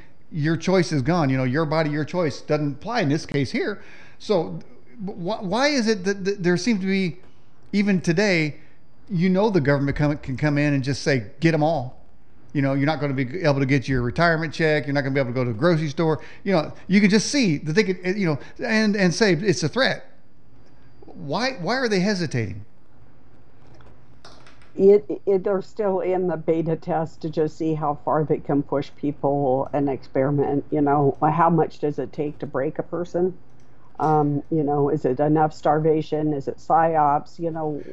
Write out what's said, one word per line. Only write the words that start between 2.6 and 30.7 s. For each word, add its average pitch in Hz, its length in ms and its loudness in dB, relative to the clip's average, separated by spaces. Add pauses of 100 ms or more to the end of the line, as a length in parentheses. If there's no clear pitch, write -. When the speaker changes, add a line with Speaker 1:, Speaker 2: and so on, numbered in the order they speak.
Speaker 1:
apply 226 280 -4
in 143 80 2
this 160 160 0
case 139 260 -2
here." 254 300 -4 (360)
So 185 420 -2 (460)
wh-, 202 380 -6
why 220 240 0
is 262 200 2
it 208 180 0
that, 202 200 -2
that 202 180 -2
there 175 140 4
seems 208 240 2
to 190 60 -2
be, 190 320 0 (540)
even 196 280 4
today, 170 540 2 (540)
you 185 200 2
know, 190 200 4
the 185 120 4
government 139 360 2
come, 147 200 2
can 135 200 -6
come 147 200 2
in 147 160 2
and 135 100 0
just 131 200 -4
say, 131 220 2 (140)
"Get 160 140 4
'em 156 100 2
all"? 147 340 -2 (560)
You 143 100 2
know, 135 100 2
you're 139 140 2
not 156 120 0
gonna 143 140 -2
be 127 300 -4
able 143 160 4
to 139 80 2
get 135 200 2
your 131 140 2
retirement 160 500 2
check. 151 360 2
You're 139 80 -2
not 143 60 2
gonna 131 120 -2
be 143 60 2
able 123 100 0
to 120 60 -6
go 127 80 0
to 120 100 0
the 104 60 -6
grocery 160 300 4
store. 156 300 0 (240)
You 190 100 0
know, 156 200 0 (140)
you 190 120 4
can 196 120 6
just 214 180 4
see 214 300 4
that 156 140 -4
they 214 100 4
could, 185 200 -2
eh, 185 120 0
you 202 100 0
know, 151 140 2 (260)
and, 220 300 2
and 185 180 4
say 208 200 4
it's 175 280 2
a 156 80 0
threat. 220 360 0 (1000)
Why, 185 460 -4 (100)
why 196 140 0
are 262 120 0
they 202 120 2
hesitating? 135 680 -2 (2000)
Speaker 2:
It, 202 520 6
it, 190 160 2
they're 190 180 0
still 190 380 -2
in 180 280 0
the 165 100 -2
beta 165 380 0
test 160 460 -4
to 165 80 -6
just 156 280 0
see 160 180 0
how 147 280 -2
far 151 200 2
they 170 140 2
can 143 260 0
push 147 340 -2
people 143 760 0
and 143 160 0
experiment. 135 840 0